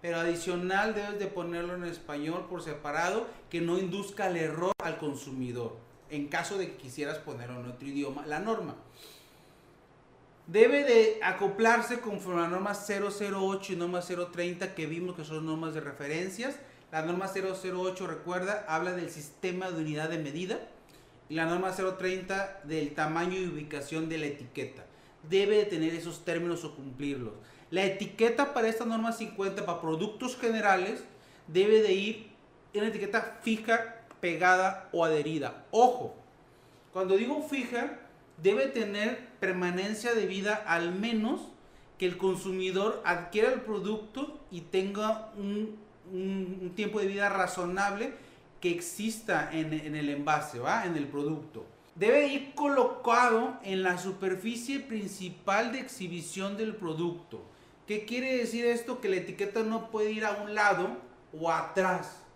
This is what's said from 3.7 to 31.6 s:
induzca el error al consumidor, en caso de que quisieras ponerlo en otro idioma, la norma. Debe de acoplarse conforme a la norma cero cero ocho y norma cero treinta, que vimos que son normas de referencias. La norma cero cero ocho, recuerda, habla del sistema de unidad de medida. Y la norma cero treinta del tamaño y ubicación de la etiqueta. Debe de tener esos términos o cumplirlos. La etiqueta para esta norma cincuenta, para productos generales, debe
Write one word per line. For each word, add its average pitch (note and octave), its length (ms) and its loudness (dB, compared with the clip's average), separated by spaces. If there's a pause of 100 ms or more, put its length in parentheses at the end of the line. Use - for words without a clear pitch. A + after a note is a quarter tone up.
induzca F#3+ 500 -2
el F3 80 0
error E3 360 0 (100)
al D#3+ 160 -4
consumidor, B2+ 760 -6 (340)
en D3 180 -4
caso E3+ 300 -2
de E3+ 100 -2
que - 80 -12
quisieras D3 420 -6
ponerlo B2 420 -10
en B2 100 -10
otro C#3 180 -12
idioma, C#3 380 -4
la D3+ 140 -4
norma. G3 360 -2 (1700)
Debe B3 380 8
de A3 380 8
acoplarse A3+ 800 4
conforme F#3 400 -2
a E3+ 40 2
la E3+ 60 -2
norma G3 240 -2
cero G3+ 360 -2
cero G3 320 -4
ocho F#3+ 300 -2
y E3+ 40 -2
norma F3 260 -2
cero F3 280 -4
treinta, F3 440 -4
que D#3+ 120 -4
vimos E3+ 300 -4
que D#3 80 -8
son D#3 220 -6
normas D#3+ 280 -2
de D#3 60 -2
referencias. F3 760 -4 (360)
La D#3 100 0
norma F3+ 260 0
cero F#3+ 300 -2
cero F3+ 220 -4
ocho, F#3 260 -2
recuerda, F3+ 600 -4
habla E3+ 240 0
del F3 180 -4
sistema F3+ 600 -6
de E3 100 -4
unidad D#3 300 -2
de E3+ 80 -2
medida. E3 400 -4 (720)
Y D3+ 40 -6
la D#3+ 100 2
norma F3+ 280 0
cero F#3 260 -2
treinta F#3 680 -2
del D3 300 -2
tamaño E3+ 440 0
y F#3 80 -2
ubicación D3+ 640 -6
de D#3+ 80 -4
la D3+ 100 -2
etiqueta. B2 600 -8 (420)
Debe G3+ 300 6
de G#3 80 6
tener E3 280 2
esos E3 300 -8
términos E3+ 400 -2
o D3 100 -10
cumplirlos. C3+ 600 -6 (360)
La F#3 140 2
etiqueta A3+ 720 2
para A3+ 140 4
esta A3+ 180 0
norma A3+ 260 0
cincuenta, G3 540 -4
para E3+ 160 -4
productos G#3 560 -2
generales, G#3 680 4 (440)
debe G#3 340 8